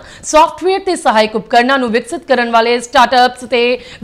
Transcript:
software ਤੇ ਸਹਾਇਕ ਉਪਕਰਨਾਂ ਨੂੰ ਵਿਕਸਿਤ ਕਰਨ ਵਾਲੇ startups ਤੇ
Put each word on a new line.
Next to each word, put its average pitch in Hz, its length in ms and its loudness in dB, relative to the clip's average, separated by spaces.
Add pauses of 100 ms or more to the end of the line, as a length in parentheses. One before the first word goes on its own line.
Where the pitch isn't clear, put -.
(240)
software 330 640 0
ਤੇ 359 100 -2
ਸਹਾਇਕ 220 400 0
ਉਪਕਰਨਾਂ 247 420 0
ਨੂੰ 247 120 -2
ਵਿਕਸਿਤ 240 380 -6
ਕਰਨ 240 220 0
ਵਾਲੇ 233 300 0
startups 247 680 0
ਤੇ 240 280 0 (260)